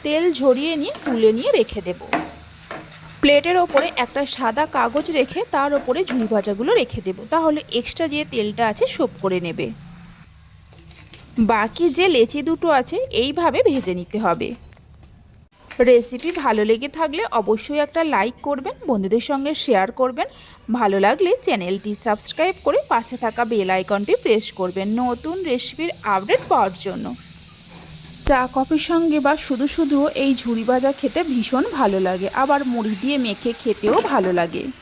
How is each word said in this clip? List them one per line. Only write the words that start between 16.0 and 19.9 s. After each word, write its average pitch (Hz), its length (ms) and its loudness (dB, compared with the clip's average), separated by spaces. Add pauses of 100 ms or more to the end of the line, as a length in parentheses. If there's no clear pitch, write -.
ভালো 220 260 2
লেগে 233 280 2
থাকলে 320 260 -2 (160)
অবশ্যই 226 460 0
একটা 311 160 -2 (120)
লাইক 220 220 0 (120)
করবেন, 285 280 -4 (140)
বন্ধুদের 214 400 2
সঙ্গে 277 220 -2 (120)
শেয়ার 190 260 2 (120)